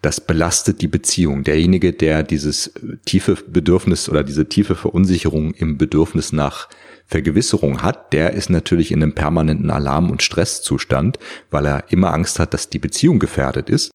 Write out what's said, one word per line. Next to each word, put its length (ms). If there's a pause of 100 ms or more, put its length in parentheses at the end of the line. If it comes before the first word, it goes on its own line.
das 200
belastet 600
die 60
Beziehung. 560
Derjenige, 480
der 300
dieses 500 (340)
tiefe 300
Bedürfnis 720
oder 140
diese 260
tiefe 260
Verunsicherung 800
im 240
Bedürfnis 540
nach 360 (380)
Vergewisserung 760
hat, 300
der 220
ist 160
natürlich 420
in 100
einem 120
permanenten 560
Alarm- 400
und 120
Stresszustand, 960 (320)
weil 160
er 240
immer 220
Angst 260
hat, 160
dass 160
die 80
Beziehung 400
gefährdet 520
ist. 240